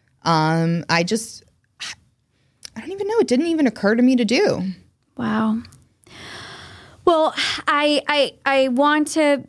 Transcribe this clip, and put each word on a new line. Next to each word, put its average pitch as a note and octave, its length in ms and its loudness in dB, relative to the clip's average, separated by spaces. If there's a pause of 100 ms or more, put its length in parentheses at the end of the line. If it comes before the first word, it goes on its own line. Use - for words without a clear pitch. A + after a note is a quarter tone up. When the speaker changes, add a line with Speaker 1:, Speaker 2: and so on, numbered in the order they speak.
(220)
Speaker 1:
um, E3 680 0
I E3+ 160 2
just, A3 400 -6 (1300)
I A3+ 60 -12
don't C#4+ 100 -14
even G4 160 -8
know. A4+ 120 0
It G#4 100 2
didn't B3+ 180 2
even D#4+ 200 2
occur G#3 280 0
to A#3+ 80 2
me B3+ 140 4
to A#3+ 80 2
do. B3 380 0 (540)
Speaker 2:
Wow. A3 420 -2 (1500)
Well, D#4+ 280 2 (360)
I, D4 400 0
I, C#4+ 240 0 (120)
I C4+ 240 2
want D4 440 2
to C#4+ 360 2